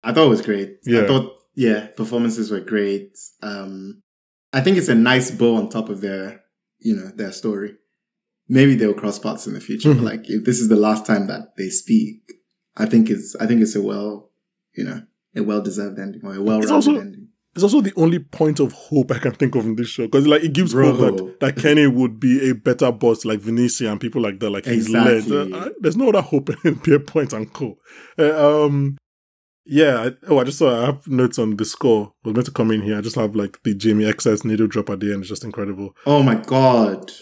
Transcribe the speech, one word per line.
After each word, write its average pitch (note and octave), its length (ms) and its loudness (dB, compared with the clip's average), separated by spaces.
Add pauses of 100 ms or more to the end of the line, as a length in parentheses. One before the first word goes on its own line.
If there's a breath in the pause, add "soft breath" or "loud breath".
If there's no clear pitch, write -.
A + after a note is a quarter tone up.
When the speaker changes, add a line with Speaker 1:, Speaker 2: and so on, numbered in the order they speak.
Speaker 1:
I A#2 100 -4
thought D#3+ 140 6
it C3 40 6
was G#2+ 120 2
great. G2 420 -6
Speaker 2:
Yeah. A#2 180 4
Speaker 1:
I G2+ 40 2
thought, C3 260 0 (220)
yeah, A2 320 0 (100)
performances A2+ 540 -4
were G2 100 -4
great. G2 560 -6 (260)
Um, G2+ 600 -14 (500)
I C3+ 100 0
think F#3 160 4
it's E3 100 -2
a C3 60 2
nice B2+ 360 4
bow A#2 260 2
on G#2 140 -2
top A2 200 -8
of F#2+ 120 -8
their, G2 400 -10 (360)
you A2 180 -2
know, F#2+ 180 -12
their G2 180 -10
story. G#2 420 -6 (720)
Maybe C3+ 260 6
they'll G#2+ 200 2
cross G#2 240 -6
paths A2 280 -10
in G#2+ 80 -10
the G2+ 60 -12
future, - 300 0
Speaker 2:
Mm-hmm. A#2+ 140 4
Speaker 1:
but, G#2+ 60 -2
like, - 200 -12
if G#2+ 140 -4
this B2 160 0
is A2+ 80 0
the A2 80 6
last G#2+ 300 2
time G2+ 220 0
that - 280 -12
they F#2+ 120 -8
speak, A2 520 -2 (560)
I G#2+ 100 -2
think A2 240 4
it's, - 260 -6
I A2 100 -4
think A#2 160 2
it's G#2 140 0
a G2+ 60 -2
well, G#2 480 -8 (440)
you - 100 -8
know, - 180 -12 (320)
a A2+ 80 -6
well-deserved G2+ 560 -6
ending G2 260 -14
or C#3 100 -12
a G3 80 -6
well-rounded - 220 0
Speaker 2:
It's - 80 0
also D4 260 4
Speaker 1:
ending. G3+ 240 -14 (320)
Speaker 2:
It's E3+ 80 -2
also G#3 180 4
the G3 160 -4
only E3+ 220 2
point D3+ 420 -2
of B2 120 2
hope - 380 -2
I A#2+ 80 0
can A#2+ 140 -2
think B2 220 -2
of A#2 100 0
in A2 120 -2
this A#2 120 -4
show, A#2 200 -6
'cause, C#3 180 4
like, D3+ 180 4
it D#3+ 80 -2
gives E3+ 220 0
Speaker 1:
Bro. C3 180 6
Speaker 2:
hope B2+ 240 2
that, F#2 240 -10
that C3+ 160 -2
Kenny D3+ 300 4
would B2 340 0
be C3 300 2
a B2+ 40 0
better B2 380 0
boss, A2+ 320 0
like A2 160 -4
Vinicia A#2 500 -2
and G#2 80 -6
people A#2 220 -6
like G2+ 200 -4
that, A2 100 -2
like, G2 160 -6
he's A2 240 -2
led. A#2+ 240 4
Speaker 1:
Exactly. A2 400 -2
Speaker 2:
Uh, E3+ 100 -10
I, C#4 60 -8 (100)
there's E3 160 0
no B3+ 140 2
other C#4 100 4
hope C#3+ 300 -2
<laughs> - 160 -8
in C3+ 140 0
Pierre D3+ 180 4
Point C#3+ 340 -4
and A2 180 -8
co. A2+ 280 -10 (400 loud breath)
Uh, D3+ 480 4
um, C#3 320 -2 (680)
yeah. C#3 380 2
I, B2+ 100 -4 (160)
oh, D3 100 6
I B2+ 60 4
just C#3 140 -6
saw B2 240 2
I - 20 0
have C#3 240 -4
notes B2+ 300 0
on A2 180 -2
the G#2+ 80 -4
score. G#2+ 480 0 (100)
We're A2 120 -6
going B2 100 0
to - 80 -10
come A2 200 0
in G#2+ 100 -2
here. G#2 160 -4
I - 20 -6
just A2+ 160 -8
have, G#2+ 180 -2
like, G2+ 280 -6
the G#2+ 120 -2
Jamie G#2+ 300 2
X - 220 -2
S A2 180 0
needle A2 220 0
drop G#2 240 -4
at G2 100 -6
the G#2 140 -4
end. G2 80 -8
It's F#2 80 -14
just G2+ 120 -10
incredible. G2+ 640 -10
Speaker 1:
Oh C#3+ 180 4
my B2+ 120 4
God. A#2 760 2 (120)